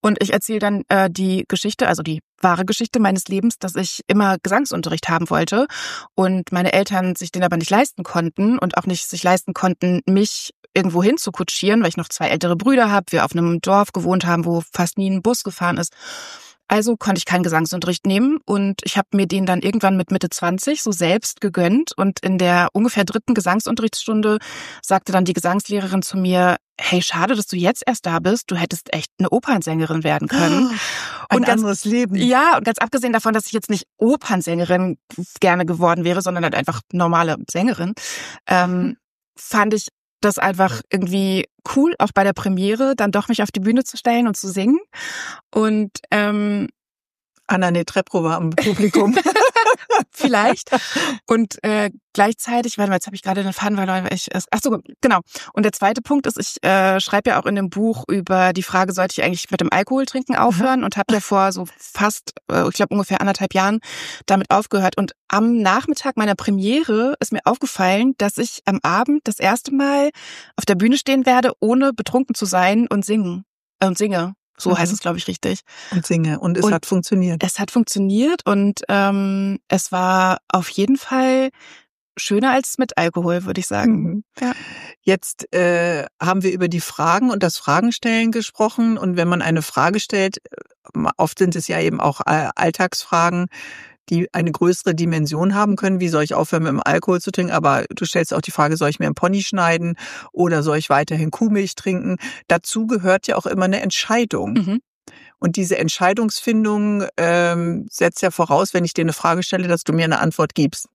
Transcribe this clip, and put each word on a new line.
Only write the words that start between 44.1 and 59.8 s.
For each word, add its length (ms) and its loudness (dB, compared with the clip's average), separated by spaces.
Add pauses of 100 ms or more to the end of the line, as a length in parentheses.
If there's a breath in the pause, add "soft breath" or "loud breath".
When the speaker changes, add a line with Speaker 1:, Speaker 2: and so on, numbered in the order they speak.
Speaker 1:
und 100 -2
zu 120 -8
singen. 300 2 (760 loud breath)
Und, 360 2 (220)
ähm, 560 0 (800)
Speaker 2:
Anna 240 0
Netrebko 520 -2
war 160 0
im 120 -2
Publikum. 640 2
<laughs> 960 2
Speaker 1:
Vielleicht. 580 2 (580 loud breath)
Und, 360 0
äh, 260 0 (240)
gleichzeitig, 640 0
warte 120 0
mal, 60 2
jetzt 120 -2
hab 60 -14
ich 80 -12
gerade 220 -4
den 100 -4
Faden 240 -2
verloren, 260 -2
weil 100 -4
ich 200 -6
es, 180 -4
ach 100 0
so, 160 0 (240)
genau. 180 4 (340 loud breath)
Und 100 0
der 80 2
zweite 300 0
Punkt 260 -2
ist, 100 -6
ich, 260 -8
äh, 360 4
schreib 280 0
ja 140 2
auch 40 -8
in 100 0
dem 140 -2
Buch 400 -2
über 440 2
die 100 -2
Frage, 300 0
sollte 260 -2
ich 60 0
eigentlich 260 -2
mit 100 -2
dem 100 0
Alkoholtrinken 640 -2